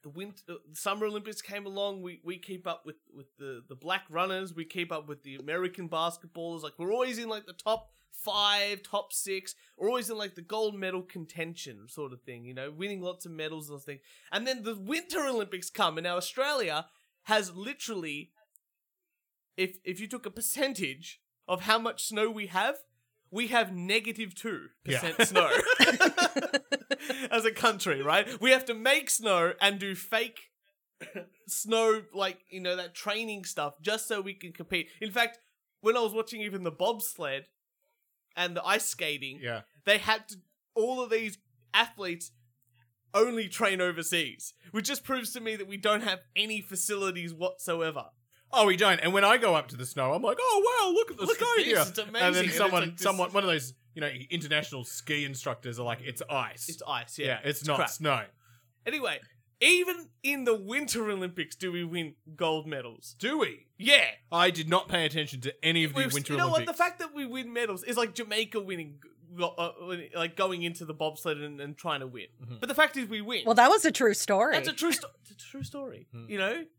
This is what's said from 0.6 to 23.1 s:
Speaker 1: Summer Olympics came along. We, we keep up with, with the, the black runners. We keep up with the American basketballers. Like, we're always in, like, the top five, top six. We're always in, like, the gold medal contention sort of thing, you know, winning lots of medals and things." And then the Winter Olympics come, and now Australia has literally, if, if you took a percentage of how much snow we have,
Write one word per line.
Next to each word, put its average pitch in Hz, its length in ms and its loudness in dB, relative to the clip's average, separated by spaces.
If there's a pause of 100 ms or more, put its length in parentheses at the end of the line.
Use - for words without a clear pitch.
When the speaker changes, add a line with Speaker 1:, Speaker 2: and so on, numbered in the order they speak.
Speaker 1:
Summer 208 340 -2
Olympics 208 340 -8
came 202 240 -12
along. 196 360 -4
We, 180 220 -12
we 175 140 -8
keep 180 300 -12
up 165 180 -8
with, 156 100 -14 (180)
with 135 140 -20 (100)
the, 135 300 -12
the 135 80 -16
black 180 340 -4
runners. 185 440 -2
We 165 120 -8
keep 170 280 -6
up 151 160 -6
with 143 140 -12
the 135 120 -14
American 175 540 -6
basketballers. 170 720 -4
Like, 147 140 -12
we're 180 160 -2
always 247 240 0
in, 233 100 -6
like, 214 180 -8
the 180 80 -18
top 220 360 -2 (220)
five, 202 680 2
top 202 300 -4
six. 190 440 -6 (220)
We're 196 120 2
always 240 200 0
in, 220 80 -6
like, 208 180 -8
the 170 60 -16
gold 214 340 -2
medal 185 260 -4
contention 165 880 -10
sort 139 240 -10
of 123 80 -20
thing, 120 240 -16
you 127 80 -14
know, 131 180 -10
winning 190 300 -8
lots 180 240 -8
of 170 80 -14
medals 156 360 -8
and 139 120 -14
things." 139 180 -14 (320)
And 220 160 -2
then 247 160 -4
the 226 120 -6
Winter 302 500 -4
Olympics 202 440 -4
come, 165 280 0
and 165 80 -4
now 175 100 -2
Australia 190 680 -2 (380)
has 208 300 2
literally, 175 800 -8 (1300)
if, 185 260 -4
if 180 160 -8
you 214 80 -10
took 247 180 -10
a - 60 -8
percentage 190 880 -4 (280)
of 180 140 -2
how 220 180 4
much 226 260 -4
snow 214 240 0
we 214 180 -8
have, 202 300 0 (540)